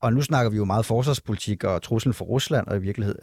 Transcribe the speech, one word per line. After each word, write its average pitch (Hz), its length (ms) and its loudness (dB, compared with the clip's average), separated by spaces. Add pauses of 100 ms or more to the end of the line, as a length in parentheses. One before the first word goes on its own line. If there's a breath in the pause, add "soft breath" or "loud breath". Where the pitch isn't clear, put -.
og 117 120 2
nu 135 80 4
snakker 135 300 2
vi 107 60 -2
jo 104 80 0
meget 104 200 2
forsvarspolitik 113 800 -2
og 95 180 0
truslen 113 320 0
for 95 120 -6
Rusland, 131 420 0
og 101 100 -2
i - 20 0
virkelighed-, 101 440 -2